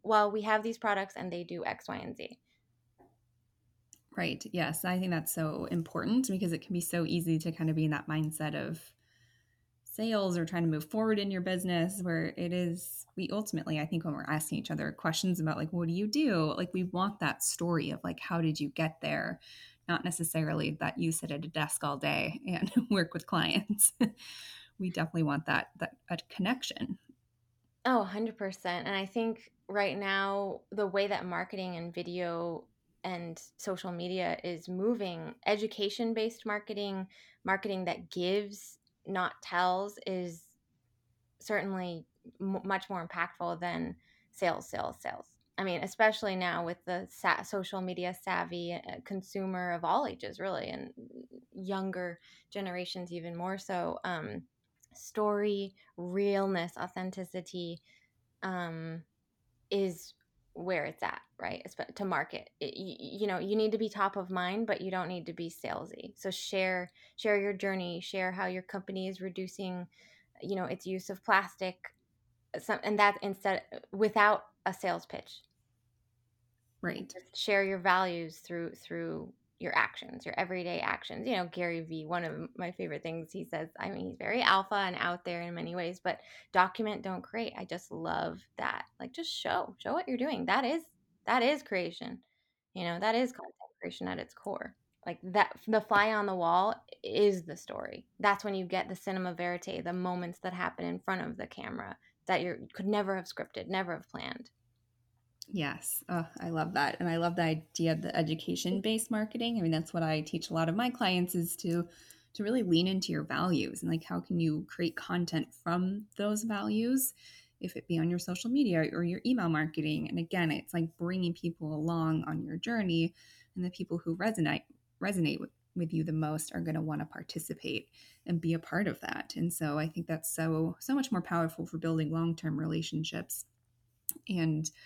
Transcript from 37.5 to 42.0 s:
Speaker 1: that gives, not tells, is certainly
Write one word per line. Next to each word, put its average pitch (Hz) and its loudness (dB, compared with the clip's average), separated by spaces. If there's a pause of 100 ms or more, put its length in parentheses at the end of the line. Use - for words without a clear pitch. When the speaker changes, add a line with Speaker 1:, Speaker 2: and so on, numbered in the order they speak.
Speaker 1:
that 170 -4
gives, 202 -2 (260)
not 185 0 (100)
tells, 185 2
is 180 -4 (960)
certainly 185 -2 (360)